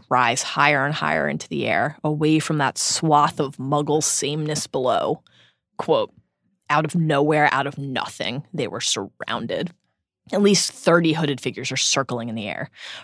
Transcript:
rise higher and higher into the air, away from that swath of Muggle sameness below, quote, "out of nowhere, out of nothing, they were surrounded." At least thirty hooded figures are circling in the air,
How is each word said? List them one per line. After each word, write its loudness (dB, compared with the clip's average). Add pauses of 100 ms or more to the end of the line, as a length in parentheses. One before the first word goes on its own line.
rise 2
higher 2
and 0
higher 0
into -6
the -4
air, 0
away 2
from -2
that 0
swath 2
of -4
Muggle 0
sameness -4
below, 0 (540)
quote, 0 (560)
"out 2
of -4
nowhere, 2
out 0
of -8
nothing, -6 (100)
they -4
were -10
surrounded." -6 (580)
At 2
least 4
thirty 4
hooded -2
figures -6
are -4
circling -2
in -6
the -6
air, -8 (340)